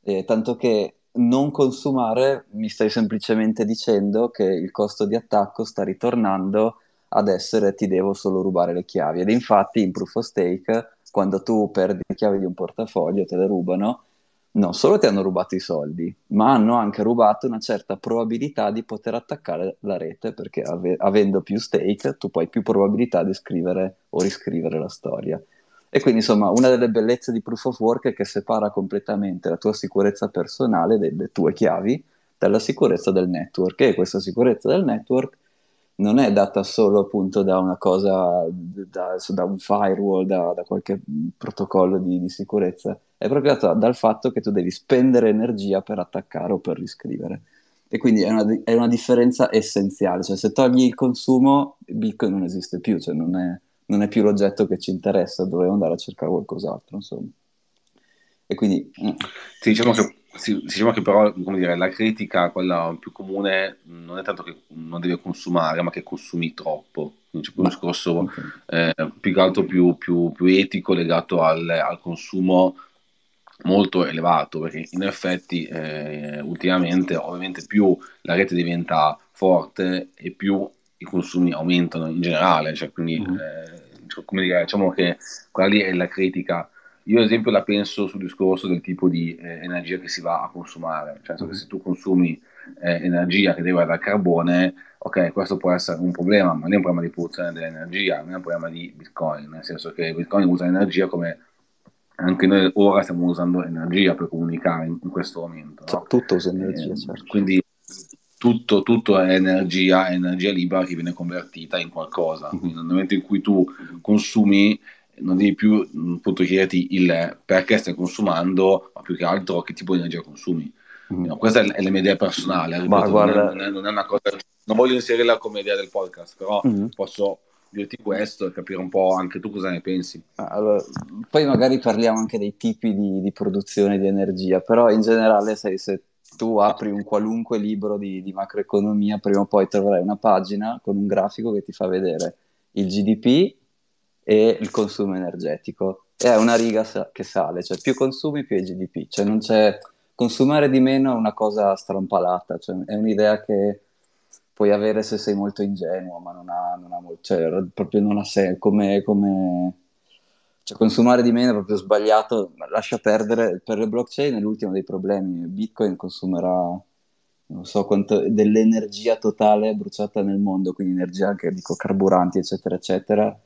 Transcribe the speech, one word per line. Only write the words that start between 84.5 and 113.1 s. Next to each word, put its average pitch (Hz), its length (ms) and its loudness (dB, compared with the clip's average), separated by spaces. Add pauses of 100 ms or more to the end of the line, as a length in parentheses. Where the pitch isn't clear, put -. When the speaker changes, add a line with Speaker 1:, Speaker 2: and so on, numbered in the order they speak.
Speaker 2:
diciamo 95 280 0
che 87 260 0 (340)
quella 95 180 2
lì 104 120 4
è 95 120 0
la 90 160 0
critica. 92 600 -4 (360)
Io 110 140 4
ad 117 60 6
esempio 110 260 2
la 98 120 4
penso 104 440 -2
sul 95 140 -10
discorso 95 480 -2
del 87 120 0
tipo 92 280 -2
di, 82 260 -2
eh, 85 280 -16
energia 87 360 -6
che 90 100 -12
si 90 120 -8
va 85 220 -4
a 87 60 -8
consumare, 80 720 -10
cioè 85 140 -10
nel - 20 -18
senso - 80 -8
che 80 60 -12
Speaker 1:
Mhm. 98 60 -10
Speaker 2:
se - 80 -16
tu 95 160 -10
consumi, 90 600 0 (380)
eh, 87 140 -2 (100)
energia 90 500 2
che 85 80 -8
deriva 85 220 2
dal 82 140 -2
carbone, 90 760 0 (240)
ok, 87 340 -2
questo 95 240 -4
può 92 160 0
essere 87 280 -4
un 90 120 -2
problema, 90 400 2
ma 78 100 -4
non 85 100 -2
è 104 40 4
un 95 60 2
problema 85 240 -2
di 82 60 -8
produzione 87 400 -6
dell'energia, 82 720 -4
non 85 100 -14
è 92 40 -10
un 92 40 -10
problema 85 280 -8
di 85 280 -14
Bitcoin, 76 540 -8
nel 80 140 -18
senso 82 280 -12
che 82 220 -6
Bitcoin 92 340 0
usa 90 180 2
energia 92 400 0
come 85 320 -6 (760)
anche 92 320 2
noi 95 280 6
ora 101 280 4
stiamo 87 240 -2
usando 87 380 0
energia 87 500 0
per 85 140 -6
comunicare 82 580 -4
in, 82 160 -6
in 90 80 -10
questo 87 300 -8
momento, 78 440 -16
no? - 40 -16
Speaker 1:
Cioè, 90 180 -4
tutto 123 300 2
usa 90 140 0
energia, 92 400 -4
Speaker 2:
Ehm, - 60 -6
Speaker 1:
certo. - 300 -12
Speaker 2:
quindi 95 340 2 (800)
tutto, 117 440 2
tutto 113 360 2
è 92 160 4
energia, 92 720 2
è 90 60 -2
energia 90 400 -2
libera 87 320 0
che 90 100 -8
viene 85 180 -6
convertita 87 680 -8
in 85 80 -8
qualcosa. 80 640 -6
Speaker 1:
Mhm. 90 60 -6
Speaker 2:
Quindi 82 180 -6
nel 82 80 -10
momento 92 300 0